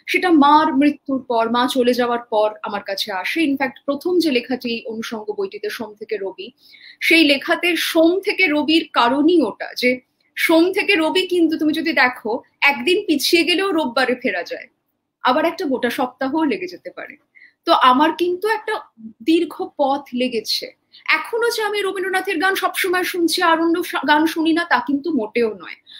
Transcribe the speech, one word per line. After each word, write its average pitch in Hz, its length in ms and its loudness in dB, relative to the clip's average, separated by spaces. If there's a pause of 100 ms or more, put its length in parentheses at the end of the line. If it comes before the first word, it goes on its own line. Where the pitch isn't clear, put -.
সেটা 359 240 0
মার 302 460 6
মৃত্যুর 277 460 0
পর, 226 280 -2
মা 240 200 2
চলে 247 240 2
যাওয়ার 240 360 0
পর 214 180 2 (140)
আমার 202 200 -6
কাছে 196 300 -8
আসে। 190 300 -4
ইনফ্যাক্ট, 269 420 -2
প্রথম 320 340 -2
যে 320 120 2
লেখাটি 240 560 -4
অনুষঙ্গ 220 520 -8
বইটিতে, 202 320 -8
সোম 214 240 -10
থেকে 214 220 -8
রবি, 190 340 -10 (500)
সেই 330 240 4
লেখাতে 330 520 0
সোম 330 440 2
থেকে 370 260 0
রবির 302 460 0
কারণই 285 500 4
ওটা, - 340 -4
যে 254 240 0 (360)
সোম 339 360 4
থেকে 403 240 2
রবি 320 300 2
কিন্তু 330 320 2
তুমি 311 140 0
যদি 320 200 -2
দেখো, 254 500 -2 (180)
একদিন 285 460 2
পিছিয়ে 330 380 2
গেলেও 370 280 0
রোববারে 254 420 0
ফেরা 196 280 -4
যায়, - 240 -12 (560)
আবার 262 220 2
একটা 339 200 -4
গোটা 247 260 -2
সপ্তাহ 269 520 -4
লেগে 196 240 -2
যেতে 180 240 -16
পারে। - 260 -16 (480)
তো 330 80 2
আমার 277 400 4
কিন্তু 359 360 -2
একটা 427 260 -4 (480)
দীর্ঘ 320 320 0 (220)
পথ 269 280 0 (100)
লেগেছে। 240 520 -4 (400)
এখনো 453 440 0
যে 453 120 -4
আমি 415 180 -2
রবীন্দ্রনাথের 381 580 -4
গান 381 160 0
সবসময় 359 500 -2
শুনছি 349 380 0
আর 330 180 4
অন্য 339 240 0
সা-, - 240 -6
গান 302 180 4
শুনি 320 260 0
না, 339 120 0
তা 269 220 0
কিন্তু 285 240 -2
মোটেও 226 440 0
নয়। 165 240 -18 (220)